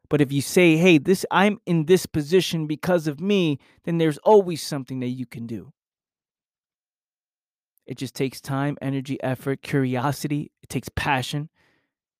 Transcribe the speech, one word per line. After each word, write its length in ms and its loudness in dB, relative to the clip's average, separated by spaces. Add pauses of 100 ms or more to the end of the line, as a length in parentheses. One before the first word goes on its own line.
But 120 2
if 100 0
you 100 0
say, 340 4
"Hey, 220 6
this, 320 0
I'm 380 2
in 180 2
this 220 4
position 580 0
because 400 -2
of 160 -6
me," 380 0 (240)
then 160 -2
there's 200 0
always 400 4
something 420 -8
that 80 -4
you 180 -8
can 180 -12
do. 260 -12 (2250)
It 100 -12
just 200 -10
takes 260 -4
time, 400 -4
energy, 400 -6
effort, 400 -4
curiosity. 920 -2 (120)
It 60 -20
takes 260 -6
passion. 540 -2 (720)